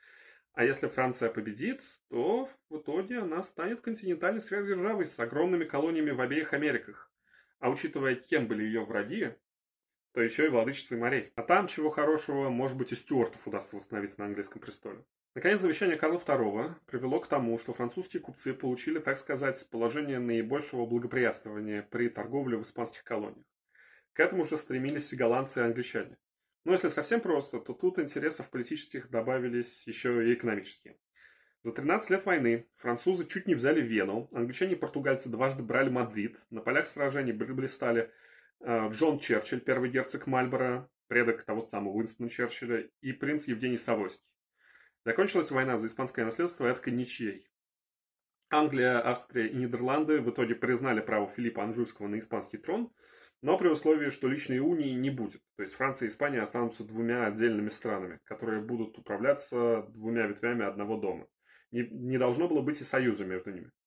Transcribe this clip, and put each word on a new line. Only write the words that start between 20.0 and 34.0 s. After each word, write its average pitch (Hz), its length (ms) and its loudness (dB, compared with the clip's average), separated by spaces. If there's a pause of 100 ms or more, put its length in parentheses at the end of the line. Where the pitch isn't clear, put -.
наибольшего 120 680 -2
благоприятствования 113 960 0
при 117 300 -2
торговле 117 480 -2
в 107 40 -4
испанских - 420 -8
колониях. 104 420 -6 (680)
К - 80 -2
этому 180 240 4
же 151 140 -2
стремились 135 560 -4
и - 20 -8
голландцы, 127 440 2
и - 20 4
англичане. 117 560 -2 (480)
Но 170 60 4
если 180 180 4
совсем 226 320 0
просто, 147 360 0
то - 140 -8
тут 180 260 0
интересов 151 520 -2
политических 131 580 -6
добавились 120 800 -2
ещё 120 340 0
и 117 140 6
экономические. 110 640 -6 (640)
За 117 100 -6
тринадцать 170 380 0
лет 190 160 2
войны 120 500 2
французы 165 500 0
чуть - 200 -6
не 180 80 4
взяли 139 260 4
Вену, 110 540 0